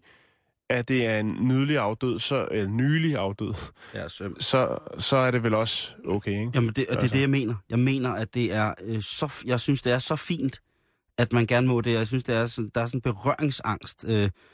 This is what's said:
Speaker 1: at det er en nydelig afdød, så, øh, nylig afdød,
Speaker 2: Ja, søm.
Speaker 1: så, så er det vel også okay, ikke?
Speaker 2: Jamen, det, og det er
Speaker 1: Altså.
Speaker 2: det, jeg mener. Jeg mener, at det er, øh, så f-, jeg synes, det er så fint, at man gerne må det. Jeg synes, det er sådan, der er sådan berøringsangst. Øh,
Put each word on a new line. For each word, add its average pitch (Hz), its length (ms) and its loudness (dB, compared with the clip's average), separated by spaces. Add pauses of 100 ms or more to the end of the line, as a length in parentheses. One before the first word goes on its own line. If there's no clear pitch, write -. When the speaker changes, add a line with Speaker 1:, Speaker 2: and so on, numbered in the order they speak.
(680)
Speaker 1:
at 123 180 0
det 127 180 2
er 110 140 2
en 107 280 0
nydelig 139 300 2
afdød, 110 420 0
så, 127 320 -2
øh, 101 160 0
nylig 143 500 2
afdød, 98 360 -2 (400)
Speaker 2:
Ja, 95 140 -8
søm. - 340 -10
Speaker 1:
så, 127 360 2 (220)
så - 180 2
er 127 140 4
det 120 120 2
vel 113 100 2
også - 400 0 (120)
okay, 101 260 -2
ikke? 107 220 -2
Speaker 2:
Jamen, 117 200 2
det, 135 140 -2
og - 80 -
det - 20 2
er - 40 0
Speaker 1:
Altså. 120 140 2
Speaker 2:
det, 135 60 4
jeg 139 80 4
mener. 127 260 2 (140)
Jeg 117 100 2
mener, 131 340 2
at 107 200 -6
det 117 200 0
er, 107 200 2 (100)
øh, 110 180 -4
så - 240 -4
f-, - 220 -6
jeg 123 120 2
synes, 135 220 0
det 123 100 2
er 127 80 4
så 156 160 -2
fint, 139 460 -4 (560)
at 120 160 2
man 120 120 4
gerne 123 220 2
må 120 140 4
det. 117 120 0
Jeg 113 140 2
synes, 127 160 -2
det 120 120 0
er 113 120 2
sådan, 110 280 -6
der 117 60 0
er 117 60 -2
sådan 123 140 -4
berøringsangst. 120 1080 -2
Øh, 104 220 4 (240)